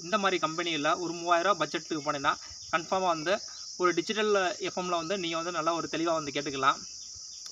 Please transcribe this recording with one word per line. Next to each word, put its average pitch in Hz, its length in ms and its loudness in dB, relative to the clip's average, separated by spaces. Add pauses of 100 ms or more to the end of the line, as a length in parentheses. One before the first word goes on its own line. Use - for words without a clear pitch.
இந்த 185 140 0
மாதிரி 185 300 2
கம்பெனியில 160 520 0
ஒரு 170 140 -2
மூவாயிரம் 170 380 4
ரூபா 156 140 2
பட்ஜெட்டுக்கு 156 400 -4
போனீங்கன்னா 147 300 2 (360)
கன்ஃபார்மா 185 360 2
வந்து 170 340 2 (360)
ஒரு 175 160 4
டிஜிட்டல் 196 640 2
எஃப் 185 220 -4
எம்ல 180 100 -2
வந்து 170 280 0
நீங்க 165 180 -2
வந்து 165 160 -2
நல்லா 165 220 2
ஒரு 156 180 -2
தெளிவா 165 220 2
வந்து 147 180 -2
கேட்டுக்கலாம். 139 480 0 (720)